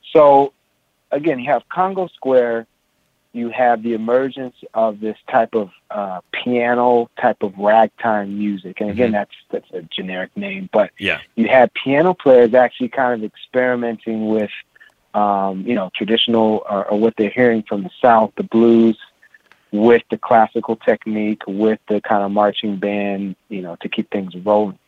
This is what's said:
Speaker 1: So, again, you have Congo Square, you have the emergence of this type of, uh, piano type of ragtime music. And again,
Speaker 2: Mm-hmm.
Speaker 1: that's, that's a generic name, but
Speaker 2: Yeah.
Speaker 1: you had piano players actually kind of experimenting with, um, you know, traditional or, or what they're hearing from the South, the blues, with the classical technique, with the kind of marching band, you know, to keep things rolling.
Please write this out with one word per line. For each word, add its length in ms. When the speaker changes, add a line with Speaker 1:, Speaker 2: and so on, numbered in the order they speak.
Speaker 1:
So, 400
again, 280
you 120
have 200
Congo 380
Square, 580
you 160
have 320
the 120
emergence 600
of 260
this 180
type 260
of, 160
uh, 300
piano 760
type 220
of 160
ragtime 800
music. 420
And 100
again, 180
Speaker 2:
Mm-hmm. 40
Speaker 1:
that's, 200
that's 220
a 100
generic 540
name, 360
but 260
Speaker 2:
Yeah. 220
Speaker 1:
you 140
had 260
piano 400
players 400
actually 360
kind 240
of 100
experimenting 1040
with, 220
um, 520
you 80
know, 200
traditional 760
or, 160
or 120
what 180
they're 140
hearing 340
from 180
the 80
South, 360
the 80
blues, 520
with 380
the 60
classical 600
technique, 720
with 400
the 120
kind 220
of 80
marching 460
band, 580
you 120
know, 200
to 80
keep 240
things 240
rolling. 520